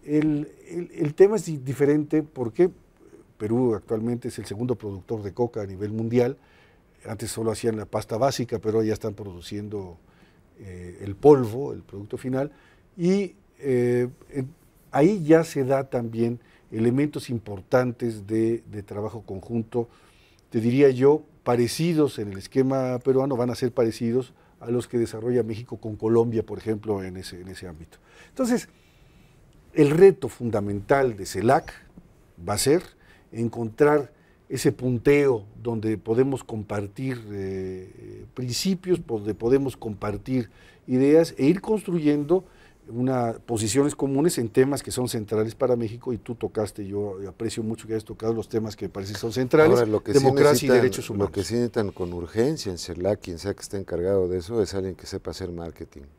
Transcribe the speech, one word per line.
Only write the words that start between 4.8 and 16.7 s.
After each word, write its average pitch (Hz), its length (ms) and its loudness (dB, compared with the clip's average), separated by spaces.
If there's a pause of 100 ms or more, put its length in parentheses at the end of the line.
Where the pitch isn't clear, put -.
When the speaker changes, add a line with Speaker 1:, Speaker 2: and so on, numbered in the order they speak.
Speaker 1:
de 98 120 -8
coca 117 260 -2
a 101 60 -6
nivel 98 260 -8
mundial. 120 460 0 (680)
Antes 110 240 -10
solo 113 200 -2
hacían 110 260 -2
la 104 80 -6
pasta 107 320 -6
básica, 120 420 -2
pero 110 240 0
ya 107 120 0
están 101 200 -8
produciendo, 101 840 -12 (600)
eh, 90 440 -16
el 98 120 -8
polvo, 131 580 6
el 95 100 -14
producto 101 340 -14
final. 131 340 -4 (460)
Y, 190 380 0 (240)
eh, 123 500 0 (220)
en, 139 180 -6 (420)
ahí 175 320 4
ya 160 220 6
se 143 200 -4
da 135 240 0
también 117 520 -2 (320)